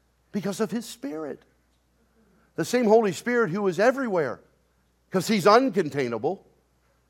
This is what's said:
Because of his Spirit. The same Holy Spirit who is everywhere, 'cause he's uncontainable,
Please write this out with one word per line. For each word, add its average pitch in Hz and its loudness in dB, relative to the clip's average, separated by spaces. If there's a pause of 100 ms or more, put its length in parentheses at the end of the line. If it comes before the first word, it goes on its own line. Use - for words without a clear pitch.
(320)
Because 190 -6
of 214 -2
his 226 -8
Spirit. - -12 (1120)
The 165 -4
same 247 0
Holy 214 4
Spirit 233 0
who 196 -2
is 170 -2
everywhere, 208 0 (680)
'cause 185 -2
he's 202 0
uncontainable, 160 2 (680)